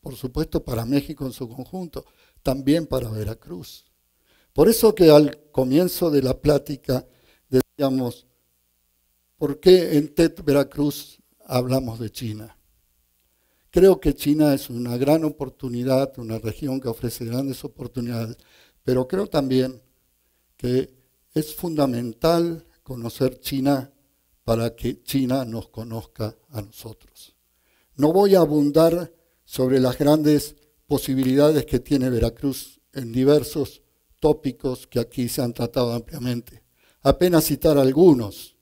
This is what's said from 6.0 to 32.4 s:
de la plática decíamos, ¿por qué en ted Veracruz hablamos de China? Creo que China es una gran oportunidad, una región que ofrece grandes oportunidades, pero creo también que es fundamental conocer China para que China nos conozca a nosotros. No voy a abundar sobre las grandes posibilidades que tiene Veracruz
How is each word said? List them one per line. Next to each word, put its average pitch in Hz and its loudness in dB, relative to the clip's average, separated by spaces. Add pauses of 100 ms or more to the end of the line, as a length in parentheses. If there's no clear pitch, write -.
de 143 2
la 123 -4
plática 143 -2 (420)
decíamos, 131 -2 (1120)
¿por 143 -4
qué 180 6
en 147 -2
ted 165 2 (100)
Veracruz 143 -2 (260)
hablamos 127 -4
de 110 -10
China? 110 -12 (1160)
Creo 185 6
que 143 -2
China 151 2
es 139 -6
una 120 -6
gran 147 2
oportunidad, 131 -4
una 110 -8
región 131 -8
que 131 -8
ofrece 117 -8
grandes 127 -6
oportunidades, 120 -10 (460)
pero 127 0
creo 196 -4
también 131 -2 (760)
que 127 -4 (400)
es 156 -4
fundamental 160 -2 (160)
conocer 127 -6
China 135 -2 (500)
para 117 -2
que - -8
China 131 -2
nos 113 -12
conozca 113 -12 (140)
a 110 -12
nosotros. - -20 (600)
No 147 2
voy 196 4
a 185 8
abundar 156 2 (320)
sobre 131 0
las 127 0
grandes 151 2 (320)
posibilidades 135 2
que 123 -2
tiene 131 -2
Veracruz 120 -4 (120)